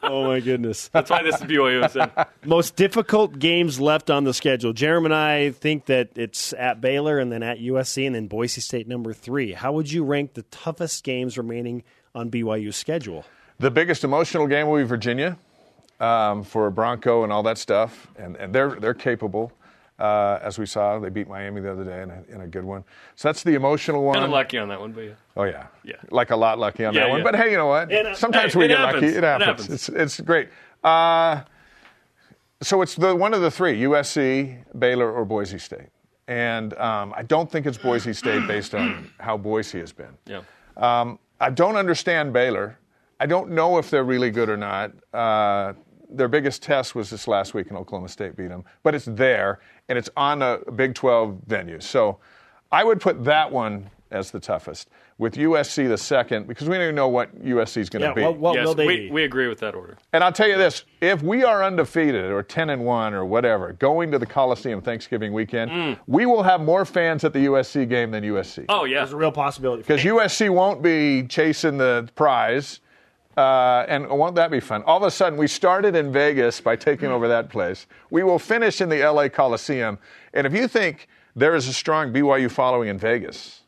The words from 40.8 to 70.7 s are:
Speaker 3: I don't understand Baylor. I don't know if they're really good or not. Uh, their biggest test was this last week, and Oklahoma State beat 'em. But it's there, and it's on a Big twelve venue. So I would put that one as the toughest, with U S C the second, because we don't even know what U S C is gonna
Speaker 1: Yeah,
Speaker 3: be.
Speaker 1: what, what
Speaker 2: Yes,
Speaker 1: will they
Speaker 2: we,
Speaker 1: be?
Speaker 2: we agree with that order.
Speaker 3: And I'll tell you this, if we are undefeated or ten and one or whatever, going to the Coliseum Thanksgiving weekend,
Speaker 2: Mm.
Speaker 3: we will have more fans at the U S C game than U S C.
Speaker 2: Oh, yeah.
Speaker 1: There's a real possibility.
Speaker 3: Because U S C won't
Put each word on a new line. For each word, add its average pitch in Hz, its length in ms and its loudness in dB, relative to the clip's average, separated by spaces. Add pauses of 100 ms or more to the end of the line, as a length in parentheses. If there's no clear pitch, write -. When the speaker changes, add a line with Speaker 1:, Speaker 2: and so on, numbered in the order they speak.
Speaker 3:
I 147 100 2
don't 180 260 2
understand 170 560 0
Baylor. 117 460 0 (400)
I 139 80 -2
don't 180 240 0
know 170 280 2
if - 120 -2
they're 139 140 2
really 123 260 2
good 113 180 0
or 107 80 -2
not. 101 360 -6 (200)
Uh, 104 600 0 (380)
their 127 160 0
biggest 135 340 -2
test 135 320 -2
was 107 160 -6
this 110 180 -12
last 98 260 0
week, 98 140 -6
and 98 100 -12
Oklahoma 92 300 -10
State 98 280 -12
beat 90 140 -10
'em. 90 140 -14 (180)
But 151 140 2
it's 131 80 -8
there, 107 560 0 (280)
and 127 80 -2
it's 120 200 -6
on 143 260 0
a 120 160 0 (160)
Big 127 200 0
twelve 113 520 2
venue. 87 340 -6
So 107 380 0 (540)
I 165 120 4
would 220 160 2
put 160 240 -2
that 151 280 2
one 104 380 -6 (200)
as 95 220 -8
the 98 80 -10
toughest, - 480 -8 (300)
with 113 180 -4
U 156 200 2
S 143 140 0
C 143 160 0
the 113 100 2
second, 117 520 -2
because 143 200 -8
we 180 60 0
don't 180 80 -2
even 160 140 -2
know 139 100 2
what 123 240 0 (140)
U 123 180 0
S 107 100 -2
C 113 80 -4
is 95 80 -4
gonna 113 180 -4
Speaker 1:
Yeah, 147 80 -2
Speaker 3:
be. 113 80 0
Speaker 1:
what, 165 160 0
what 165 180 2
Speaker 2:
Yes, 123 100 2
Speaker 1:
will 160 80 0
they 151 140 2
Speaker 2:
we, 180 80 2
Speaker 1:
be? 101 160 -8
Speaker 2:
we 156 100 0
agree 131 240 0
with 113 140 -6
that 104 160 -6
order. 92 200 -16 (160)
Speaker 3:
And 165 120 4
I'll 180 80 4
tell 214 160 4
you 196 100 2
this, 180 260 2 (160)
if 170 220 2
we 226 220 2
are 214 180 4
undefeated 151 720 0
or 101 100 -2
ten 160 280 -4
and 127 140 -4
one 113 300 0
or 92 100 -2
whatever, 101 500 0
going 156 360 2
to 143 80 2
the 120 80 -2
Coliseum 123 560 -2
Thanksgiving 113 500 -6
weekend, 113 380 -4
Speaker 2:
Mm. 160 280 -4 (100)
Speaker 3:
we 170 180 4
will 233 160 4
have 185 180 4
more 170 240 2
fans 165 380 0
at 156 100 2
the 139 100 0
U 139 140 4
S 127 120 2
C 139 160 0
game 117 260 0
than 107 140 -4
U 104 120 -2
S 95 160 -4
C. - 160 -12
Speaker 2:
Oh, 202 160 0
yeah. 131 140 -2
Speaker 1:
There's 127 140 -4
a 147 40 -10
real 156 140 2
possibility. 131 520 -4
Speaker 3:
Because 139 200 2
U 220 180 4
S 202 160 2
C 214 120 2
won't 185 340 4